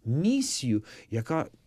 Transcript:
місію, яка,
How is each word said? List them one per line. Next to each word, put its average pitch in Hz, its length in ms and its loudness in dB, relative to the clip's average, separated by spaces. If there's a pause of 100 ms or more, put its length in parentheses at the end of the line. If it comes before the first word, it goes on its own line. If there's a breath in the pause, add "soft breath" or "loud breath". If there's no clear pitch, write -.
місію, 131 800 2 (280 loud breath)
яка, 117 340 -2 (220)